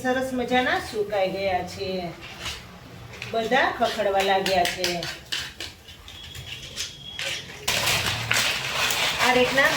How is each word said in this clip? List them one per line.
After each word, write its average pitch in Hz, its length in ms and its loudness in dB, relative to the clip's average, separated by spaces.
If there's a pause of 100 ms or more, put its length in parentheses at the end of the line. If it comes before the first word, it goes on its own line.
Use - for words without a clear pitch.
સરસ 254 300 0
મજાના 254 480 2
સુકાઈ 202 500 0
ગયા 185 380 0
છે. 185 400 -4 (1200)
બધા 247 460 4
ખખડવા 202 440 4
લાગ્યા 190 420 4
છે. 180 240 -2 (4000)
આ 254 60 8
રીતના 254 440 6